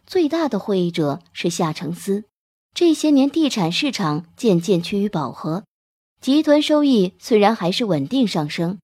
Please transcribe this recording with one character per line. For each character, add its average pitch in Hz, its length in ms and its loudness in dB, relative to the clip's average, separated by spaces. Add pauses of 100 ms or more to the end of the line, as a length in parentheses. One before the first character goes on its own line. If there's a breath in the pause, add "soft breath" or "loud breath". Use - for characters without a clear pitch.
最 349 200 0
大 320 200 -2
的 214 100 -2
获 202 160 -4
益 180 160 0
者 160 300 -2 (140)
是 - 180 -4
夏 170 200 -2
承 160 220 -8
思。 196 300 -6 (500)
这 339 200 4
些 302 160 0
年 277 180 4
地 285 220 0
产 175 220 -2
市 262 200 -2
场 156 340 -2 (100)
渐 185 260 2
渐 175 220 0
趋 196 160 -4
于 202 100 -2
饱 147 220 -6
和， 165 320 -6 (580)
集 285 220 2
团 302 180 4
收 294 220 2
益 226 340 2
虽 220 220 2
然 208 160 4
还 175 160 -2
是 240 140 -2
稳 151 220 0
定 254 200 0
上 156 200 -2
升 175 360 -4